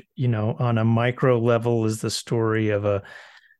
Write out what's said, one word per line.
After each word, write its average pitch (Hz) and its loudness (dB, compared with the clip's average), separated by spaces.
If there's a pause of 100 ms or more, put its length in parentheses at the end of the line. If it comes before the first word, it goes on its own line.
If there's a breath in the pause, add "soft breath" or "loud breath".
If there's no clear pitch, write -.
(160)
you 127 -2
know, 110 0
on 120 0
a 110 2
micro 117 2
level 117 2
is 110 -4
the 113 -4
story 110 -2
of 104 0
a, 101 0 (580 loud breath)